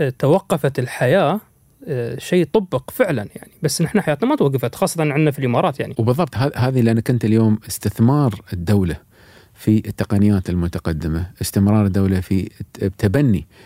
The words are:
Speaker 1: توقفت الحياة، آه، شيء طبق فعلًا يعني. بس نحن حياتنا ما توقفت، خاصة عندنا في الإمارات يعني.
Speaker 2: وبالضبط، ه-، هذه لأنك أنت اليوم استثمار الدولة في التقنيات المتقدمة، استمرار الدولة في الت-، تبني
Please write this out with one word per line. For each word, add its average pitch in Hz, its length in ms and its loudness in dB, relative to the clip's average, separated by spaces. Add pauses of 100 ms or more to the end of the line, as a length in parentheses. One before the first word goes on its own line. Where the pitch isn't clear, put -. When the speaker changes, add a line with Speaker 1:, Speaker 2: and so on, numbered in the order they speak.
(200)
Speaker 1:
توقفت 151 600 0
الحياة، 147 600 0 (480)
آه، 123 320 -6
شيء 180 340 0
طبق 180 380 -2
فعلًا 151 440 -2
يعني. - 160 -20 (120)
بس 156 180 -2
نحن 185 200 0
حياتنا 165 280 -2
ما 302 60 2
توقفت، 135 400 0
خاصة 170 260 -2
عندنا 151 300 2
في 139 80 -10
الإمارات 135 400 0
يعني. 110 180 -8
Speaker 2:
وبالضبط، 127 380 0
ه-، 131 200 0
هذه 127 260 0
لأنك 117 280 2
أنت 117 160 0
اليوم 110 420 4
استثمار 120 760 0 (120)
الدولة 90 420 0 (580)
في 107 340 0
التقنيات 101 600 0
المتقدمة، 82 760 -4 (160)
استمرار 104 440 2
الدولة 95 340 0
في 92 300 -4 (120)
الت-، - 360 -6
تبني 107 500 0 (180)